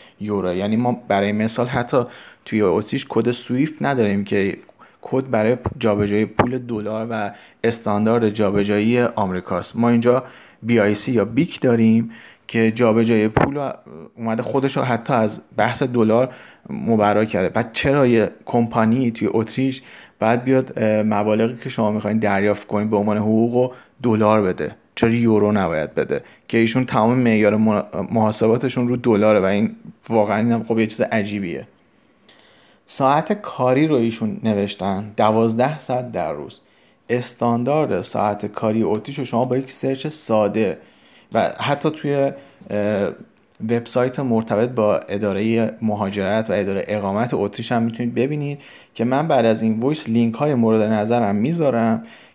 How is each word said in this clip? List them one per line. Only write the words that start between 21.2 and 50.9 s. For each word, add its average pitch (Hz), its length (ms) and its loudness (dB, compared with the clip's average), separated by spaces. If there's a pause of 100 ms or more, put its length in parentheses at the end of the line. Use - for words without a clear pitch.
که 131 60 -8
شما 110 220 0
می‌خواین 107 280 -2
دریافت 101 480 0
کنید 107 220 -2
به 107 80 2
عنوان 104 200 0
حقوق 110 380 2
و 127 140 2 (340)
دلار 110 380 4
بده؟ 90 340 -2 (200)
چرا 117 140 4
یورو 110 420 4
نباید 82 440 -2
بده؟ 69 260 -2 (260)
که 117 100 0
ایشون 117 280 2
تمام 117 320 2
معیار 107 400 4
منا-، 110 280 2 (260)
محاسباتشون 113 760 0
رو 123 100 -2
دلاره 107 420 4
و 92 40 0
این 104 320 0 (340)
واقعاً 107 280 2
اینم 117 260 0
خب 113 160 -2
یه 107 80 2
چیز 110 140 -6
عجیبیه. 101 680 -4 (1160)
ساعت 156 560 0
کاری 127 460 0
رو 151 80 2
ایشون 113 480 -2
نوشتن، 101 760 -2
دوازده 113 600 2
ساعت 123 340 -6
در 82 220 -4
روز. - 280 -14 (480)
استاندارد 120 920 -2
ساعت 104 440 -2
کاری 110 380 -2
اتریش 107 360 -4
رو 131 60 -6
شما 120 200 0
با 123 120 -2
یک 131 140 -6
سرچ 135 360 -6
ساده 107 720 0 (560)
و 107 240 0
حتی 143 320 -2
توی، 143 420 -2 (380)
اه، 101 400 -2 (600)
وبسایت 123 500 -2
مرتبط 113 500 0
با 107 280 2
اداره 107 760 -2 (100)
مهاجرت 104 680 -2
و 95 40 0
اداره 98 340 -2
اقامت 104 460 -2
اتریش 101 380 -4
هم 117 120 2
می‌تونید 120 320 -4
ببینید 143 440 -2 (340)
که 113 120 -4
من 135 220 0
بعد 131 180 2
از 113 160 2
این 113 180 0
وایس 139 300 -2
لینک 113 260 2
های 147 180 0
مورد 113 280 4
نظرم 107 540 0